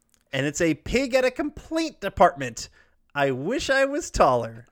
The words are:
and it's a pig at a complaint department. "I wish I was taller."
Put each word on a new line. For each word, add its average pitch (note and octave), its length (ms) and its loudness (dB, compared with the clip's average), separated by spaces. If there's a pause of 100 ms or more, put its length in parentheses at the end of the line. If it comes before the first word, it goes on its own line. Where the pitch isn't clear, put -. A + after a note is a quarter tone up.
(320)
and C3+ 140 -2
it's D3+ 160 -4
a E3 140 2
pig B3 380 -2
at C4 120 4
a B3+ 60 0
complaint D#4+ 680 -6
department. C#3+ 720 0 (440)
"I C#3+ 180 2
wish D3+ 380 -4
I C4+ 160 4
was C#4+ 240 -4
taller." A#2 640 2